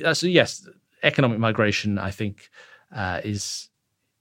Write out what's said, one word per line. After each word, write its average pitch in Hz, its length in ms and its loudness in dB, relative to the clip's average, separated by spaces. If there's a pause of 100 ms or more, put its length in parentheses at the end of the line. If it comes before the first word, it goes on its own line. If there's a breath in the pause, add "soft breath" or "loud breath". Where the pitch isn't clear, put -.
uh, 160 80 2
so 165 140 -2
yes, 165 400 2 (360)
economic 131 340 2
migration, 107 640 0
I 95 100 -6
think, 98 400 -8 (440 loud breath)
uh, 92 300 -4
is, - 460 -6 (520)